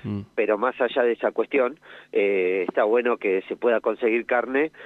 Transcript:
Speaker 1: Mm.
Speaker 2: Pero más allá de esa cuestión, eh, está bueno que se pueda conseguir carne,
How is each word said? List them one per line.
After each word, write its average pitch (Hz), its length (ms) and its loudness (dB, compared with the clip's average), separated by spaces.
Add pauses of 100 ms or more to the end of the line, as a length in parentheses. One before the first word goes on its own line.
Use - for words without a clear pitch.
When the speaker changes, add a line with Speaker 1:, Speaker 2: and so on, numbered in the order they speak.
Speaker 1:
Mm. 104 180 -6 (140)
Speaker 2:
Pero 107 220 2
más 120 240 -2
allá 123 220 0
de 120 100 2
esa 110 200 -2
cuestión, 123 460 -2 (340)
eh, 95 540 0
está 120 180 0
bueno 120 340 2
que 95 300 0
se - 80 -8
pueda 113 240 2
conseguir 113 440 0
carne, 131 480 -2 (140)